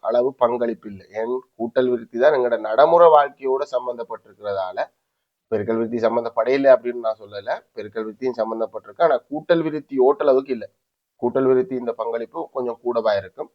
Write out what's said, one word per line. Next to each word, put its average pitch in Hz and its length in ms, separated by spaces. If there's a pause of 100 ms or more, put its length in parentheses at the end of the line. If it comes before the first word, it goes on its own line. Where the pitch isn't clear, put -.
அளவு 123 320
பங்களிப்பு 117 560
இல்லை. 101 220
ஏன், 117 300 (160)
கூட்டல் 123 320
விருத்தி 117 300
தான் 147 140
எங்களோட 120 260
நடைமுறை 151 480
வாழ்க்கையோட 139 560
சம்பந்தப்பட்டிருக்கிறதால, 110 1200 (640)
பெருக்கல் 110 280
விருத்தி 113 220
சம்பந்தப்படையில 117 720
அப்படின்னு 120 300
நான் 113 200
சொல்லல, 104 380 (160)
பெருக்கல் 110 300
விருத்தியும் 117 340
சம்பந்தப்பட்டிருக்கு. 113 640
ஆனா 151 280
கூட்டல் 151 320
விருத்தி 151 360
ஓட்டளவுக்கு 135 560
இல்லை. 110 160 (520)
கூட்டல் 127 240
விருத்தி 127 300
இந்த 120 180
பங்களிப்பு 117 580
கொஞ்சம் 123 300
கூடவா 117 320
இருக்கும். 98 420